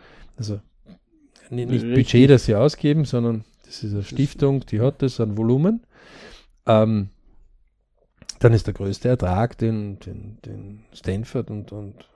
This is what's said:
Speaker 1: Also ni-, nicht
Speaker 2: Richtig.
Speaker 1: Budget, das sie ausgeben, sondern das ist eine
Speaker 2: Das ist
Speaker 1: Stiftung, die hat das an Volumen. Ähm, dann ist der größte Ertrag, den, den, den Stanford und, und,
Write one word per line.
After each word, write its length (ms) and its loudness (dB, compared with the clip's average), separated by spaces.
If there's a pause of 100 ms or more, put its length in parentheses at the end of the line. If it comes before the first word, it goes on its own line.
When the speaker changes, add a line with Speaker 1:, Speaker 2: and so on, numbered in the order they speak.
(360)
Speaker 1:
Also 240 -8 (880)
ni-, 160 -6
nicht 180 -2
Speaker 2:
Richtig. 280 2
Speaker 1:
Budget, 180 8
das 160 6
sie 100 2
ausgeben, 480 2
sondern 400 -2 (200)
das 200 -16
ist 80 -6
eine 60 -4
Speaker 2:
Das 80 -6
ist 40 -16
Speaker 1:
Stiftung, 560 -2
die 140 -4
hat 220 0
das 180 -2
an 160 -2
Volumen. 500 0 (800)
Ähm, 420 4 (1300)
dann 140 6
ist 140 2
der 80 -6
größte 340 -6
Ertrag, 500 -2
den, 420 -4
den, 440 -16
den 480 -16
Stanford 580 -8
und, 220 -12
und, 440 -16